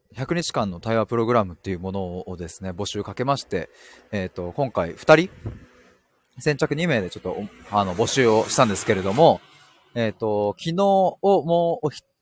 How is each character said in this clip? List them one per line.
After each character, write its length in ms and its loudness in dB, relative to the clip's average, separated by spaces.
百 220 -6
日 180 -4
間 180 -2
の 80 -10
対 200 -2
話 80 0
プ 100 -4
ロ 80 0
グ 80 0
ラ 140 4
ム 80 -10
っ 20 -20
て 140 -10
い 60 -4
う 20 -6
も 140 -8
の 360 -6
を 80 -10
で 120 -10
す 140 -16
ね、 100 -8
募 120 -6
集 180 -6
か 120 -8
け 100 -4
ま 140 0
し 60 -10
て、 260 -6
え 140 -4
ー 20 -6
と、 240 -10
今 180 -4
回 220 -2
二 240 6
人、 140 2
先 200 -2
着 160 0
二 120 -2
名 140 2
で 80 -4
ち 80 -14
ょ 40 -16
っ 20 -20
と 80 -6
お-、 140 -6
あ 120 4
の、 80 -4
募 120 2
集 220 4
を 180 4
し 80 -4
た 120 6
ん 20 2
で 80 0
す 80 -4
け 100 2
れ 60 -2
ど 140 0
も、 260 6
え 140 -2
ー 40 -6
と、 460 -2
昨 180 -4
日 80 2
を 380 2
も 600 2
う 40 0
お 20 2
ひ-、 140 -12